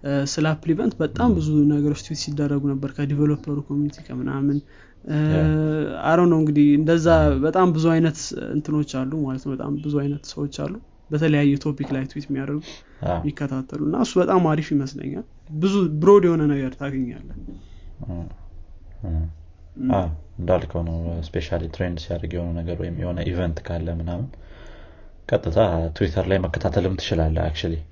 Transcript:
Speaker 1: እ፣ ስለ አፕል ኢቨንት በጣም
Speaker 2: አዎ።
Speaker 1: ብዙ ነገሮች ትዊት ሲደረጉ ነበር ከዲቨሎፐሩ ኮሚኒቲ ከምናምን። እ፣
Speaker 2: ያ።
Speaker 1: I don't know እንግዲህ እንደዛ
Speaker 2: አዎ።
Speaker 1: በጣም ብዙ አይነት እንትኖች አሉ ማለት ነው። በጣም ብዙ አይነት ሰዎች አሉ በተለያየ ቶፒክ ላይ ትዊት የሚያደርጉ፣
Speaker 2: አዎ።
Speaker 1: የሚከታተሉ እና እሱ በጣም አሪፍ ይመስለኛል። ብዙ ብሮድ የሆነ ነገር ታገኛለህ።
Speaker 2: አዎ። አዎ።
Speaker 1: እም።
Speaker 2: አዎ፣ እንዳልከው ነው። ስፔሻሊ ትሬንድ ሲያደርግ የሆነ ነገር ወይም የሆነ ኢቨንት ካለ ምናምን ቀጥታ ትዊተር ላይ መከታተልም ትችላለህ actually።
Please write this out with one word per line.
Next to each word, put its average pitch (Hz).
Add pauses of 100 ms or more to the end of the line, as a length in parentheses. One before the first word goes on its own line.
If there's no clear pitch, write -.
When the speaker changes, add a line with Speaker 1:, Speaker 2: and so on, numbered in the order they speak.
Speaker 1:
እ፣ 143 (120)
ስለ 156
አፕል 156
ኢቨንት 208
በጣም 220
Speaker 2:
አዎ። 220
Speaker 1:
ብዙ 156 (160)
ነገሮች 147
ትዊት 147
ሲደረጉ 143
ነበር 139
ከዲቨሎፐሩ 147
ኮሚኒቲ 143
ከምናምን። 139 (480)
እ፣ 151 (120)
Speaker 2:
ያ። 156 (600)
Speaker 1:
I 156
don't 175
know 160
እንግዲህ 147
እንደዛ 160 (100)
Speaker 2:
አዎ። 151
Speaker 1:
በጣም 165
ብዙ 160
አይነት 160 (300)
እንትኖች 147
አሉ 131 (100)
ማለት 131
ነው። 143
በጣም 135
ብዙ 147
አይነት 143
ሰዎች 143
አሉ 147 (360)
በተለያየ 147
ቶፒክ 143
ላይ 135
ትዊት 143
የሚያደርጉ፣ 143 (400)
Speaker 2:
አዎ። -
Speaker 1:
የሚከታተሉ 135
እና 151
እሱ -
በጣም 180
አሪፍ 156
ይመስለኛል። 139 (280)
ብዙ 175 (220)
ብሮድ 185
የሆነ 165
ነገር 139
ታገኛለህ። 131 (640)
Speaker 2:
አዎ። 85 (800)
አዎ። 80 (520)
Speaker 1:
እም። 127
Speaker 2:
አዎ፣ 98 (280)
እንዳልከው 87
ነው። 82 (260)
ስፔሻሊ 82
ትሬንድ 87
ሲያደርግ 82
የሆነ 87
ነገር 85
ወይም 87
የሆነ 87
ኢቨንት 87
ካለ 85
ምናምን 85 (1000)
ቀጥታ - (320)
ትዊተር 87
ላይ 95
መከታተልም 92
ትችላለህ 80
actually። 80 (100)